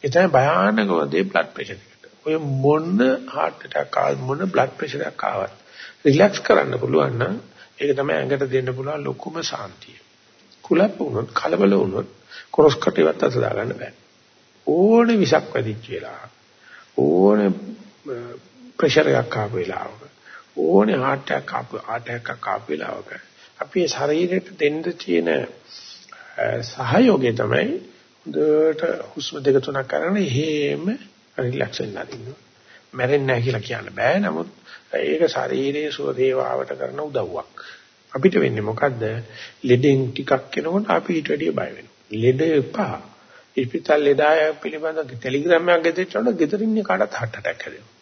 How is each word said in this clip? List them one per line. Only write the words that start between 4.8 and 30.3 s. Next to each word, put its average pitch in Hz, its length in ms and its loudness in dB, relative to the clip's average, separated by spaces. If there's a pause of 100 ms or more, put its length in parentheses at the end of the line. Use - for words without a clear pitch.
එකක් - 220 -8
ආවත් - 300 -4 (460)
රිලැක්ස් 170 400 4
කරන්න 139 380 2
පුළුවන් 101 360 2
නම් 143 200 -2 (400)
ඒක 143 200 -2
තමයි 139 200 -2
ඇඟට 139 340 -2
දෙන්න 127 240 -2
පුළුවන් 139 320 -6
ලොකුම 139 360 -8
සාන්තිය. - 580 -12 (680)
කුලප්ප 190 320 2
වුණොත්, 117 360 -4
කලබල 151 420 2
වුණොත්, 95 340 0 (400)
කොරස් 151 280 6
කටේවත් - 460 2
අත - 140 2
දාගන්න - 380 -2
බෑ. - 180 -12 (720)
ඕනේ 220 520 6
විසක් 151 300 4
වැදිච්ච 110 400 -6
වෙලාව, - 400 -12 (680)
ඕනේ, 95 560 4 (560)
අ, 127 120 -8 (540)
ප්‍රෙෂර් 151 380 4
එකක් 123 260 0
ආපු 107 200 -4
වෙලාවක, - 460 -8 (520)
ඕනේ 156 440 4
heart 135 260 -2
attack 139 300 -6
ආපු, 123 240 -8
heart 117 260 -8
attack 120 260 -8
එකක් - 180 -8
ආපු 101 200 -4
වෙලාවක - 420 -8 (480)
අපි - 280 -2
ශරීරයට 170 680 -2
දෙන්න 151 280 -2 (120)
තියෙන, 82 380 0 (1000)
අ, - 100 -4 (200)
සහයෝගය 131 680 2
තමයි 117 320 0 (600)
හොඳට 156 560 2 (260)
හුස්ම 151 300 -10
දෙක 135 200 2
තුනක් 135 340 -4
අරගෙන 160 240 0
එහෙම 147 680 -2 (500)